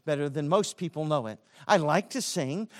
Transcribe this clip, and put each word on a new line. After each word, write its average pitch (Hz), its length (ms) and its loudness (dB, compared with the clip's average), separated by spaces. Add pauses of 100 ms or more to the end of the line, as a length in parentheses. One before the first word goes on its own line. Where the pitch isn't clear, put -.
better 147 240 0
than 143 200 -4
most 196 280 2
people 160 280 -4
know 147 240 0
it. 107 100 -10 (300)
I 208 80 6
like 160 340 2
to 262 100 -4
sing. 165 480 -4 (120)